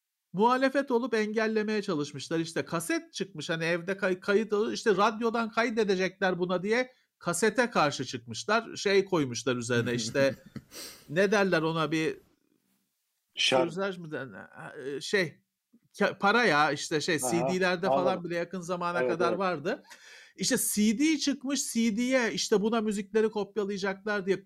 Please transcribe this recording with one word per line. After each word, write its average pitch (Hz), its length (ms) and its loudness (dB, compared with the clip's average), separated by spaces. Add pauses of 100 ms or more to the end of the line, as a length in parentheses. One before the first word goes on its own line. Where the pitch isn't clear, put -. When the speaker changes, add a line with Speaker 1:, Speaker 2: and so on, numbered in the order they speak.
(320)
Speaker 1:
muhalefet 262 580 2
olup 233 240 2
engellemeye 214 680 0
çalışmışlar. 147 560 -2
İşte 160 260 -2
kaset 320 480 -4
çıkmış, 160 380 -8
hani 160 140 -2
evde 170 320 -2
kay-, 185 240 -2
kayıt, 208 320 2 (200)
işte 202 240 2
radyodan 226 540 0
kaydedecekler 196 880 0
buna 180 240 -2
diye 233 300 0 (260)
kasete 220 520 0
karşı 147 340 2
çıkmışlar. 131 720 -4
Şey 196 280 4
koymuşlar 135 520 0
üzerine 120 380 0
işte, 123 400 0 (380)
Speaker 2:
<laughs> - 360 -18
Speaker 1:
ne 190 240 2
derler 190 300 4
ona, 160 300 0
bir 160 240 0 (1200)
Speaker 3:
Şar- 131 260 2
Speaker 1:
sürüzaj 180 360 -4
mı 165 120 -12
derler? 135 400 -10
Ha, 147 220 -16 (120)
e, 139 160 -6
şey, 180 340 0 (600)
ka-, - 240 0
para 220 260 4
ya, 151 280 4
işte 147 280 -2
şey, 156 220 0
Speaker 3:
Aha, 123 80 0
Speaker 1:
C 139 60 2
D'lerde 180 500 0
falan 185 260 4
Speaker 3:
anladım. 175 120 -4
Speaker 1:
bile 170 120 -4
yakın 175 240 -6
zamana 175 400 -2
Speaker 3:
Evet, 170 100 0
Speaker 1:
kadar 170 180 0
Speaker 3:
evet. 175 100 -2
Speaker 1:
vardı. 180 440 -2 (540)
İşte 214 200 0
C 214 420 2
D 302 200 2
çıkmış, 269 540 -2
C 226 240 2
D'ye 247 360 2
işte 190 280 2
buna 226 200 0
müzikleri 214 500 0
kopyalayacaklar 202 960 -4
diye 190 200 2